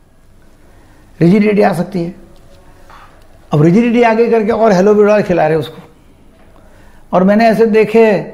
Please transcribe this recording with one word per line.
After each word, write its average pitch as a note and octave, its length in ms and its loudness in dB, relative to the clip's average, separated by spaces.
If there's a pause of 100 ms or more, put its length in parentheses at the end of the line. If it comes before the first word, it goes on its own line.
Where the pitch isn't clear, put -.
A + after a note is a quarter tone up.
(1200)
रिजिडिटी G3+ 420 2
आ G3+ 120 0
सकती F3 300 -8
है। F3 100 -10 (1400)
अब D3 80 0
रिजिडिटी A3+ 420 2
आगे A3+ 260 0
करके A3+ 220 -2
और A3 220 0
haloperidol G#3 500 2
खिला E3 240 -2
रहे D#3+ 100 -2
उसको - 240 -10 (1300)
और F#3 100 0
मैंने G#3 240 2
ऐसे A3+ 180 2
देखे A3 480 2 (200)